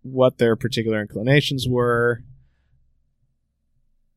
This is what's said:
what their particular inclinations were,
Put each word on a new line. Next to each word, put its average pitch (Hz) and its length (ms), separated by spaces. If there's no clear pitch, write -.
what 127 380
their 117 180
particular 110 420
inclinations 127 680
were, 120 560